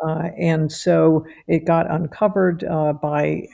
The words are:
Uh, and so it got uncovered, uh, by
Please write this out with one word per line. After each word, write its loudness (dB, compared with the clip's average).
Uh, -4
and 0
so 2
it 0
got 2
uncovered, 0
uh, 0
by -2